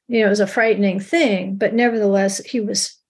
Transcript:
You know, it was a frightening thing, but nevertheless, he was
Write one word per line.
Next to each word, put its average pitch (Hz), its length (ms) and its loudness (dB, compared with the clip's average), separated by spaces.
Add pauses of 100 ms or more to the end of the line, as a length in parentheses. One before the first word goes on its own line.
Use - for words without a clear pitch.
You 233 140 0
know, 208 60 4
it - 20 2
was 208 100 2
a 196 80 2
frightening 202 520 0
thing, 196 560 0
but 208 180 -2
nevertheless, 208 720 0
he 240 160 -4
was 208 360 -6 (120)